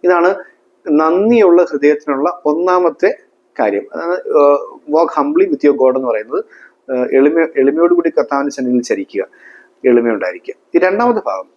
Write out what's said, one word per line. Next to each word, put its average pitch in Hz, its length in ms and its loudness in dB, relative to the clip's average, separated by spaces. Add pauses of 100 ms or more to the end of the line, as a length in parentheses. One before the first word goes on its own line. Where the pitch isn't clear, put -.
ഇതാണ് 180 320 2 (560)
നന്ദിയുള്ള 180 720 4
ഹൃദയത്തിനുള്ള 147 800 -2
ഒന്നാമത്തെ 175 720 0 (420)
കാര്യം. 104 360 -2
അതാണ്, 170 180 -6
ഏഹ്, 143 640 0 (160)
walk 160 140 2 (140)
humbly 156 240 2
with 151 240 0
your 143 140 2
God 131 120 2
എന്ന് 131 120 -4
പറയുന്നത്. 117 380 -6 (460)
ഏഹ്, 123 240 -2
എളിമ, 156 320 2 (100)
എളിമയോടുകൂടി 160 520 2
കർത്താവിന്റെ 143 420 -2
സന്നിധിയിൽ 123 300 -2
ചരിക്കുക, 98 440 -6 (600)
എളിമയുണ്ടായിരിക്കുക. 113 680 0 (220)
ഈ 170 40 4
രണ്ടാമത്തെ 208 460 0
ഭാഗം 95 200 -6 (120)